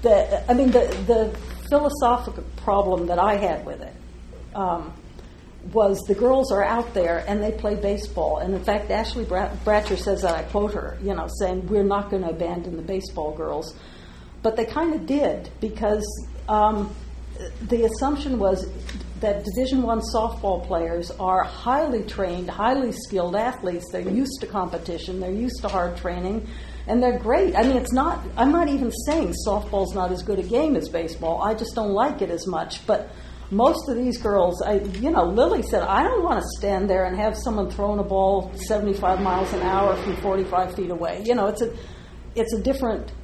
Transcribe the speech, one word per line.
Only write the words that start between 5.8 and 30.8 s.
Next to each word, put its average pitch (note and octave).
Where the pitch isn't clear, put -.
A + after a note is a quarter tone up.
the G#3
girls C4
are G3
out A#3
there E3+
and G#3
they G#3+
play G#3
baseball. F3+
And F#3+
in E3+
fact, G#3
Ashley G#3+
Bra-, F#3
Bratcher G#3
says F#3+
that, E3+
I D#3+
quote G#3
her, E3
you G3
know, E3+
saying, F#3
"We're G3+
not G3+
gonna F#3
abandon E3+
the E3
baseball E3
girls." D#3
But A3
they A#3
kinda D4+
did, C4
because, G#3
um, G#3+
the A#3
assumption C4
was F#3+
that G3+
Division B3+
One A3+
softball G3+
players E3+
are F#3
highly B3+
trained, F3+
highly A#3+
skilled F3+
athletes. F#3
They're F3+
used G#3
to G#3
competition, F3+
they're F#3
used A#3
to G#3
hard F3
training, F#3
and A#3+
they're A#3+
great. C#4+
I G#3+
mean, C4
it's -
not, C4+
I'm B3+
not E4
even C4+
saying D4
softball's G3
not F3+
as F3
good G3+
a F3+
game C4
as D#3+